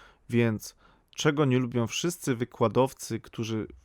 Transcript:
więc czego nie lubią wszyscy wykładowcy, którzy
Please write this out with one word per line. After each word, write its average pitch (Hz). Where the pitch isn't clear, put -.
więc 117
czego 151
nie 127
lubią 120
wszyscy 156
wykładowcy, 117
którzy 110